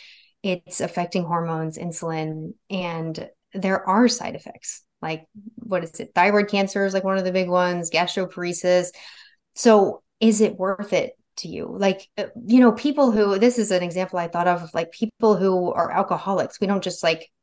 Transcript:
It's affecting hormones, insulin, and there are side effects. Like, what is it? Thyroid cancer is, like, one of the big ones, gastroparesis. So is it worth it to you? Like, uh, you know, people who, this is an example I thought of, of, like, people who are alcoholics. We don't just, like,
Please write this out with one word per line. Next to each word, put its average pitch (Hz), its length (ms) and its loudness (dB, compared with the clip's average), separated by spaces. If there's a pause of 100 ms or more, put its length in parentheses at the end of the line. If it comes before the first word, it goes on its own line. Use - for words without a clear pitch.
(440)
It's 180 380 -6
affecting 175 420 -4
hormones, 165 540 -4
insulin, 160 760 -8 (160)
and 165 600 -6 (240)
there 190 340 -2
are 214 200 6
side - 280 -4
effects. - 480 -16 (180)
Like, 160 240 -8 (300)
what 180 280 -4
is - 160 -12
it? - 140 -12
Thyroid 202 360 4
cancer 196 360 0
is, 190 80 -2
like, 190 100 -2
one 190 140 0
of 190 60 -2
the 180 80 -2
big 180 180 0
ones, 180 400 0
gastroparesis. 180 1000 0 (640)
So 214 480 4 (160)
is 220 220 4
it 208 160 4
worth 190 360 -4
it 165 200 0 (240)
to - 100 -12
you? - 220 -10
Like, 190 380 -2 (100)
uh, 202 80 -6 (200)
you 240 140 6
know, 247 120 8
people 277 400 2
who, 202 280 2
this 240 180 4
is 214 140 0
an 180 120 2
example 180 360 -4
I 170 80 -4
thought 175 200 -2
of, 175 140 2
of, 165 120 -14
like, 165 180 -4
people 220 440 0
who 180 360 2
are - 200 -2
alcoholics. 180 680 -2
We 196 80 0
don't 196 160 0
just, - 180 -6
like, 165 280 -2 (140)